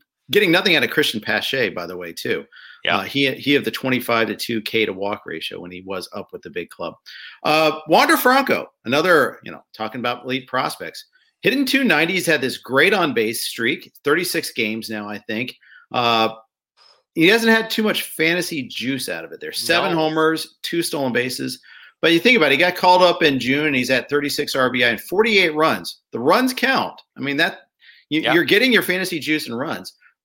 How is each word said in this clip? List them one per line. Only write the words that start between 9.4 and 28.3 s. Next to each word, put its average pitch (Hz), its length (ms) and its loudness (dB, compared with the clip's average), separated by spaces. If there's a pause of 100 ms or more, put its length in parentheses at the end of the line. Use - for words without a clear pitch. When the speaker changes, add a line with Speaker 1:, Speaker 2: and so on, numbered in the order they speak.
Speaker 1:
you 113 80 -12
know, - 120 -18 (100)
talking 110 260 -8
about 120 260 -4
elite 131 220 -6
prospects. 131 560 -6 (380)
Hitting 262 240 0
two 269 180 0
nineties, 170 420 2
had 156 160 2
this 127 160 -4
great 151 360 2
on-base 117 520 0
streak, 135 460 -4 (120)
thirty-six 165 480 -2
games 110 380 -6
now, 107 180 -8
I 104 120 -12
think. 117 360 -8 (360)
Uh, 117 380 2 (840)
he 165 140 4
hasn't 226 280 6
had 220 140 0
too 220 140 -2
much 208 200 0
fantasy 165 640 -2
juice 127 400 -6
out 82 160 -8
of 80 80 -18
it. 80 80 -20
There's 78 200 -10
seven 165 320 0
Speaker 2:
No. 165 60 0
Speaker 1:
homers, 160 640 0
two 170 180 -4
stolen 143 320 -4
bases. 127 480 -4 (400)
But 165 100 4
you 170 80 4
think 233 180 6
about 151 100 4
it, 135 60 4
he 135 40 4
got 175 180 2
called 180 260 6
up 175 220 4
in 139 160 2
June, 139 280 0
and 143 80 0
he's 127 160 0
at 120 180 0
thirty-six 143 460 -2
R 127 160 2
B 123 120 0
I 120 60 4
and 110 120 -2
forty-eight 196 540 2
runs. 135 440 0 (120)
The - 80 -8
runs 226 340 2
count. 247 460 -2 (180)
I - 40 -18
mean, 139 160 -4
that 170 320 -2 (400)
you, 151 120 0
Speaker 2:
Yeah. 117 120 0